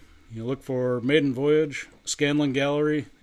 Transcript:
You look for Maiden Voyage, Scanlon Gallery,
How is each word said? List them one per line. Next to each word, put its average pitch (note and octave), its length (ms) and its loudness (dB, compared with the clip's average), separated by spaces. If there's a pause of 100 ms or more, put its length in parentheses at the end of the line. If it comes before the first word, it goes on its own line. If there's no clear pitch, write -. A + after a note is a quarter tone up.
(320)
You A2+ 120 -10
look C3+ 180 -6
for B2+ 380 -2
Maiden C#3 340 2
Voyage, D3 540 0 (160)
Scanlon D3 480 0
Gallery, D3 540 0 (160)